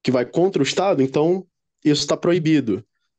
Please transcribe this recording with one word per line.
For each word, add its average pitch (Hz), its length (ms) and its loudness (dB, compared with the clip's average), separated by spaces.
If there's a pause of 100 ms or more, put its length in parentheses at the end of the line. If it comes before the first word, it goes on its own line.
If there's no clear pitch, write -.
que - 80 -2
vai 123 160 0
contra 180 340 0
o 139 60 2
Estado? 175 380 0
Então 160 420 0 (400)
isso 147 220 0
tá 160 100 -2
proibido." 151 640 0 (360)